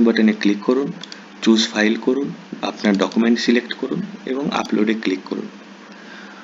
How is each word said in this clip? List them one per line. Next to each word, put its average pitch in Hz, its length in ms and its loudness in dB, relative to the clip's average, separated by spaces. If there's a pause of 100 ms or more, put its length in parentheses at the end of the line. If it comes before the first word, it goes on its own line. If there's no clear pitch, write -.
বাটনে 110 360 4
ক্লিক 101 280 2
করুন, 135 180 2 (560)
চুজ 110 180 6 (120)
ফাইল 110 220 2 (100)
করুন, 135 220 0 (420)
আপনার 104 240 0 (100)
ডকুমেন্ট 117 420 2
সিলেক্ট 120 360 2
করুন 131 200 -4 (300)
এবং 135 120 -4 (180)
আপলোডে 110 420 0
ক্লিক 92 260 -2
করুন। 104 180 -6 (960)